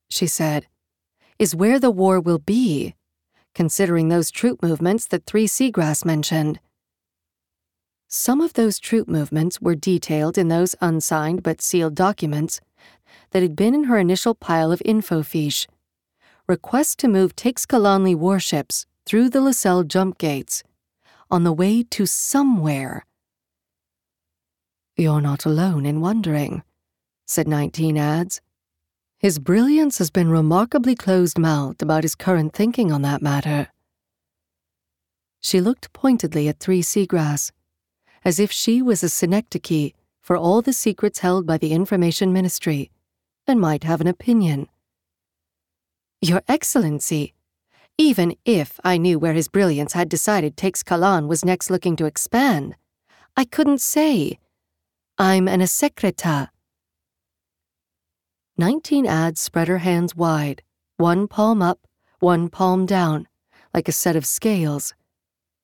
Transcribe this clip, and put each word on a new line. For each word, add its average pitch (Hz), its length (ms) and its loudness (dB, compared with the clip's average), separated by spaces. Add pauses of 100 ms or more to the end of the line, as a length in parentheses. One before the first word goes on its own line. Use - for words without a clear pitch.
she - 180 -4
said, 151 400 -4 (720)
"is 180 180 0
where 220 240 2
the 247 120 2
war 190 280 2
will 170 200 0
be, 196 560 -2 (580)
considering 170 560 0
those 170 220 2
troop - 300 -2
movements 170 460 0
that - 180 -4
Three 214 220 0
Seagrass 180 560 0
mentioned." 160 560 -2 (1500)
Some 269 320 0
of 330 120 -2
those 220 260 0
troop - 280 -2
movements 156 540 -2
were 170 140 0
detailed 165 600 -2
in 170 120 2
those 170 320 0
unsigned 160 600 -2
but 160 200 -4
sealed 165 340 -2
documents 160 640 -2 (680)
that 185 140 2
had 160 120 -2
been 214 180 2
in 294 120 0
her 240 120 4
initial 190 380 2
pile 165 360 0
of 175 120 -2
info 208 380 0
fiche. 147 460 -4 (800)
Request - 520 -2
to 269 80 2
move 190 280 2
Takes - 300 -4
Kalanli 196 500 2
warships 170 720 -2 (180)
through 240 240 2
the 269 120 2
LaSalle 202 420 2
jump 185 340 -2
gates, 143 460 -6 (680)
on 175 120 2
the 170 100 2
way 202 300 0
to 202 240 -4
somewhere. 156 1000 -2 (1900)
"You're 151 260 2
not 143 240 -2
alone 156 400 0
in 151 160 -2
wondering," 170 640 -2 (640)
said 160 200 -2
Nineteen 151 500 0
Ads. 151 440 -2 (800)
"His 185 180 2
brilliance 254 640 2
has 170 100 -2
been 170 200 2
remarkably 196 680 2
closed-mouthed 165 880 0
about 156 200 0
his 160 120 -4
current 165 380 0
thinking 220 380 0
on 143 120 0
that 143 180 -2
matter." 143 500 -2 (1700)
She 185 200 0
looked 226 320 -4
pointedly 165 540 0
at 151 120 -4
Three 185 220 0
Seagrass, 160 680 -2 (760)
as 175 140 0
if 208 120 0
she 233 300 0
was 240 220 0
a 170 60 0
synecdoche 170 840 -2 (260)
for - 160 -2
all 175 260 2
the 254 120 0
secrets - 460 -2
held 180 260 0
by 160 120 0
the 156 140 -2
Information 180 640 0
Ministry, 170 580 -2 (560)
and 247 120 4
might 156 240 2
have 160 180 0
an 165 60 0
opinion. 180 600 0 (1500)
"Your 175 260 0
Excellency, 160 840 -2 (640)
even 220 380 2 (100)
if 180 380 0
I 180 140 2
knew 170 220 2
where 160 140 0
his 160 140 0
brilliance 151 460 0
had 175 160 -2
decided 170 460 -2
Takes - 280 -4
Kalan 175 440 2
was 160 180 -2
next 180 240 0
looking 180 280 0
to 160 80 -2
expand, 156 720 -2 (600)
I 262 100 0
couldn't 285 360 0
say. 294 580 0 (800)
I'm 190 300 4
an 185 140 2
Asekreta." 170 880 -2 (2000)
Nineteen 269 480 0
Ads 160 340 0
spread 165 300 -2
her 185 80 0
hands 175 360 -2
wide, 156 480 -2 (360)
one 175 320 2
palm 214 320 2
up, 175 260 -2 (320)
one 170 300 2
palm 185 360 0
down, 175 440 -2 (440)
like 165 140 -2
a 165 60 -2
set 170 240 0
of 151 80 -4
scales. 165 680 -2 (720)